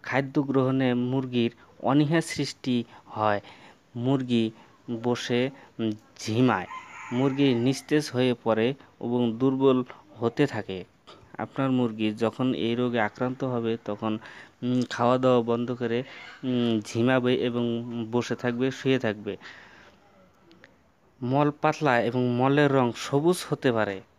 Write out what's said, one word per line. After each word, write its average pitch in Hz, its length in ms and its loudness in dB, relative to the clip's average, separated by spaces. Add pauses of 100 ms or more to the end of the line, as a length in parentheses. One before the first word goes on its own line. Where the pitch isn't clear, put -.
খাদ্য 135 400 -2
গ্রহণে 131 520 2
মুরগির 123 560 0 (320)
অনীহা 147 380 4
সৃষ্টি 127 640 -4 (220)
হয়, 107 340 0 (560)
মুরগি 123 540 0 (520)
বসে, 123 480 0 (280)
উম, 113 120 0 (280)
ঝিমায়, 113 480 2 (460)
মুরগি 135 420 2
নিস্তেজ 135 580 0
হয়ে 123 220 2 (100)
পড়ে 113 300 2 (260)
এবং 120 320 0
দুর্বল 131 520 4 (320)
হতে 117 300 2
থাকে। 95 380 -6 (540)
আপনার 135 320 -4
মুরগি 110 420 0
যখন 117 420 0
এই 110 200 -2
রোগে 120 260 -2
আক্রান্ত 127 440 -2
হবে 117 400 -2
তখন, 107 340 -4 (440)
উম, 123 180 0 (100)
খাওয়া 120 280 2
দাওয়া 127 240 4
বন্ধ 120 320 -2
করে, 120 280 -4 (420)
উম, 120 400 0
ঝিমাবে 123 500 2
এবং 120 300 -2 (460)
বসে 120 260 -2
থাকবে, 123 340 -2
শুয়ে 131 280 0
থাকবে। 104 380 -4 (1900)
মল 139 280 2 (100)
পাতলা 147 420 2
এবং 123 260 0
মলের 135 440 4
রং 127 240 4
সবুজ 160 400 0 (120)
হতে 139 240 0
পারে। 101 280 0 (180)